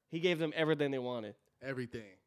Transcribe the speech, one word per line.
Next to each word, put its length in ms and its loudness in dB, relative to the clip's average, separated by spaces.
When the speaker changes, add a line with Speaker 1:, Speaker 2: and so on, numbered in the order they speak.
Speaker 1:
He 100 -4
gave 180 2
them 160 0
everything 360 4
they 80 0
wanted. 360 -4
Speaker 2:
Everything. 400 -6